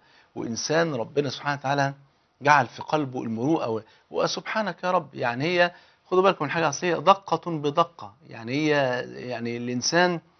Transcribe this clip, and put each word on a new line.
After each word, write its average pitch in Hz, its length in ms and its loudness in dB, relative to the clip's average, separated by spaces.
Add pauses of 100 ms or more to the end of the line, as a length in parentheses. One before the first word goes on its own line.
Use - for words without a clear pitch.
(360)
وإنسان 151 600 -2
ربنا 135 340 -2
سبحانه 143 300 -6
وتعالى 139 340 0 (480)
جعل 147 260 6
في - 140 -18
قلبه 131 420 -2
المروءة 120 460 -2
و-، 110 120 -4 (300)
وسبحانك 175 720 -2
يا 180 80 0
رب، 151 240 -2
يعني 127 280 -2
هي، 175 280 2 (400)
خدوا 185 120 4
بالكم 180 220 2
من 135 60 -4
حاجة، 165 180 0
أصل 139 180 -4
هي 170 60 2
دقة 170 580 2
بدقة، 147 640 -2 (140)
يعني 113 240 -12
هي، 151 200 0 (580)
يعني 117 280 -6
الإنسان، 160 600 0 (200)